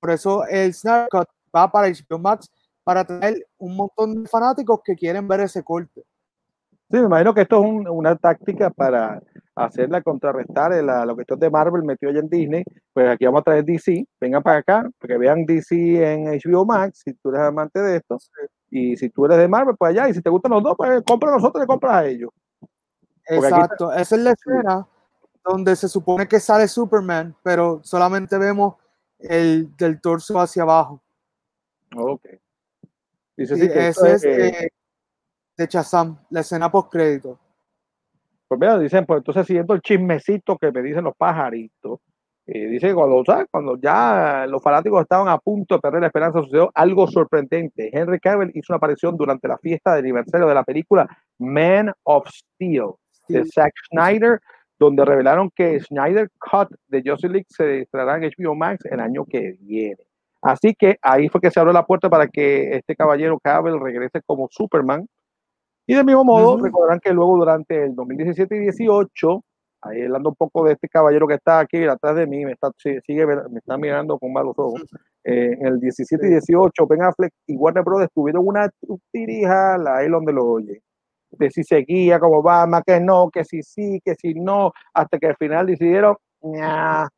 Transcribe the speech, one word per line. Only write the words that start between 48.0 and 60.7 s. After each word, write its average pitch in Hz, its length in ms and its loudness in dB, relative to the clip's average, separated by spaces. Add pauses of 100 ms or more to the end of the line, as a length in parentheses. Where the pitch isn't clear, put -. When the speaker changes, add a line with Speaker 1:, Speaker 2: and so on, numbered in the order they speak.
Speaker 2:
Cavill 196 340 0
hizo 160 200 -8
una 165 40 -2
aparición 156 380 -2
durante 139 320 -4
la 127 100 -4
fiesta 165 360 -2
de 156 60 2
aniversario 131 480 0
de 143 80 4
la 135 80 2
película 147 440 0 (320)
Man 170 520 2 (120)
of 147 240 2
Steel, 143 640 -6 (360)
de - 180 0
Speaker 1:
Sí. - 100 -12
Speaker 2:
Zack 151 180 2 (160)
Snyder, 214 500 2 (380)
donde 143 280 4
revelaron 143 500 2
que 165 240 0
Snyder 165 500 -2 (100)
Cut 196 300 -2 (180)
de 135 180 -2
Justice 143 260 -4
League 190 180 -4
se 143 320 -2
estrenará 135 360 -4
en 160 80 -6
H 147 120 -6
B 180 100 -6
O 151 80 -2
Max 175 300 -6
el 131 140 -8
año 127 260 -6
que 104 360 -8
viene. 104 360 -8 (440)
Así 139 320 2